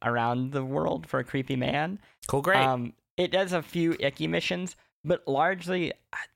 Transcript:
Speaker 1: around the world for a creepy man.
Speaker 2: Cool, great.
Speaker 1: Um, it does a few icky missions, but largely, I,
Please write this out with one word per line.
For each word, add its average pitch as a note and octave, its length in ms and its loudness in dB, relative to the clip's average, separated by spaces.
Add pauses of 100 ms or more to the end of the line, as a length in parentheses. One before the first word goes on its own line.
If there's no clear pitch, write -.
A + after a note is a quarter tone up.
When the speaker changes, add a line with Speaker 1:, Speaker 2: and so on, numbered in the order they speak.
Speaker 1:
around A#2+ 520 0
the C3+ 100 -2
world D3+ 440 -2
for C3+ 120 -2
a B2+ 60 -2
creepy C3+ 320 -2
man. D3+ 420 -2 (280)
Speaker 2:
Cool, C#3 140 0
great. E3+ 220 4
Speaker 1:
Um, B2 300 0 (240)
it F3 160 0
does F#3 180 2
a E3+ 100 0
few E3 380 0
icky D#3 280 -2
missions, F3+ 500 -2 (260)
but E3+ 240 0
largely, E3+ 640 0 (220)
I, - 40 -6 (180)